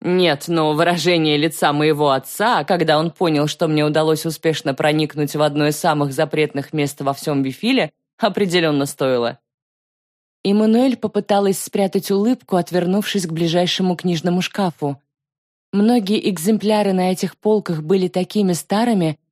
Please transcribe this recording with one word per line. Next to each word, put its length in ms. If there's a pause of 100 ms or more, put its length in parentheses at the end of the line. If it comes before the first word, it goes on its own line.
«Нет, 480
но 240
выражение 640
лица 340
моего 400
отца, 540
когда 340
он 100
понял, 380
что 220
мне 160
удалось 400
успешно 480
проникнуть 600
в 80
одно 260
из 100
самых 340
запретных 600
мест 260
во 140
всем 280
Вифиле, 520 (240)
определенно 680
стоило». 540 (1040)
Эммануэль 540
попыталась 640
спрятать 480
улыбку, 460
отвернувшись 680
к 40
ближайшему 640
книжному 460
шкафу. 580 (760)
Многие 560
экземпляры 600
на 200
этих 260
полках 440
были 280
такими 420
старыми, 640 (140)